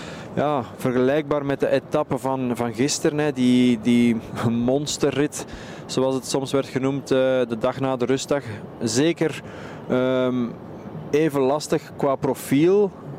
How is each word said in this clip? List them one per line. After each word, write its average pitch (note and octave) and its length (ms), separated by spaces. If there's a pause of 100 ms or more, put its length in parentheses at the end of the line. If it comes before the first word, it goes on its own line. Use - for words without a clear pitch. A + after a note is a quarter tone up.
(340)
ja, C#3 280 (140)
vergelijkbaar C#3 720
met C#3 140
de C3+ 80
etappe C#3+ 500
van, C3 360
van A#2 200
gisteren, D3 440
hè. D3 140
Die, B2 500
die A#2+ 340 (340)
monsterrit, C3+ 920 (420)
zoals C3 280
het B2+ 120
soms C3+ 260
werd C3+ 140
genoemd, C3+ 440
eh, C3 80 (300)
de A#2 100
dag B2 220
na C3 160
de A#2+ 80
rustdag. C3+ 380 (380)
Zeker, C#3+ 600 (460)
ehm, B2+ 580 (640)
even D3 300
lastig D3 560
qua C#3 180
profiel, E3 760 (280)